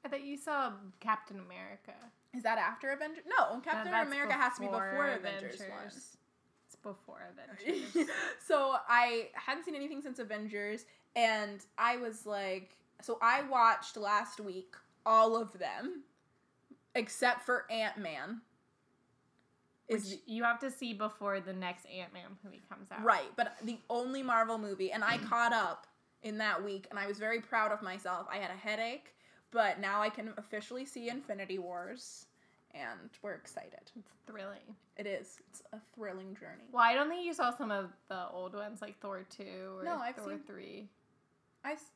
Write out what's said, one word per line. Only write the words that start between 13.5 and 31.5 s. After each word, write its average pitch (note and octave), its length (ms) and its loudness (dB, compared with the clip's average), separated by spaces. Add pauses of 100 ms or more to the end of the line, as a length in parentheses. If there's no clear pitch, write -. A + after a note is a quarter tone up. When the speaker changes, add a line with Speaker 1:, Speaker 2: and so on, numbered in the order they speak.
Speaker 2:
last G#3 420 2
week F#3 360 -8 (300)
all A3 320 10
of G#3+ 220 -2
them, G#3+ 440 -4 (920)
except A#3+ 480 2
for B3 280 0
Ant-Man. G#3 720 -4 (1500)
Is G#3 220 0
Speaker 1:
Which - 0 - (160)
Speaker 2:
the A#3 60 -8
Speaker 1:
you A#3 120 -2
have A#3 160 4
to C4+ 100 -4
see B3+ 240 -6
before G3+ 460 -2
the F#3 120 -8
next F3+ 340 -6
Ant-Man F#3 580 -12
movie - 240 -18
comes G3 240 -16
out. G#3+ 100 -6
Speaker 2:
Right, F#3+ 340 6
but A#3 280 0
the A3+ 140 -6 (120)
only B3+ 320 -2
Marvel A3+ 360 4
movie, G3 340 -2
and G#3+ 100 -2
I A#3 160 2
<clears throat> G#3+ 120 -6
caught A#3 220 4
up F#3+ 340 0 (360)
in G#3+ 160 -6
that G3+ 260 2
week, G3 260 -6
and G#3 80 -6
I G3+ 80 -2
was G3+ 120 -4
very A3+ 220 0
proud G#3+ 320 2
of G#3+ 100 -2
myself. F#3 480 -4
I G3 60 -2
had F#3+ 140 -4
a F#3 40 -6
headache, A3 600 -4 (360)
but G3+ 300 4
now G3+ 220 2
I A3 80 4
can A3 280 -8
officially A3 460 -8
see A#3+ 240 -8
Infinity G3 500 -6